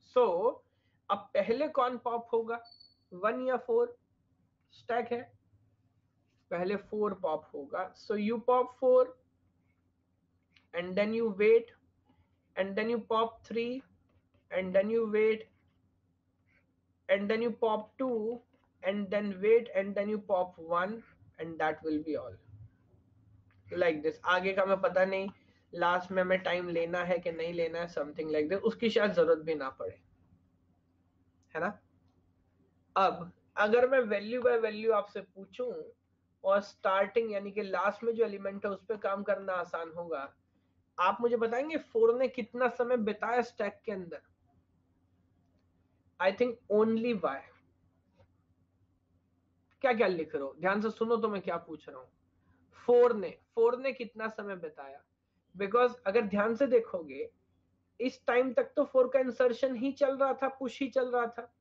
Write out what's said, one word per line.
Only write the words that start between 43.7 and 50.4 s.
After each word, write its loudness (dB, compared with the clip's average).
के -6
अंदर? -10
I 6
think 2
only 4
Y। -2
क्या 4
क्या 4
लिख -2
रहे -2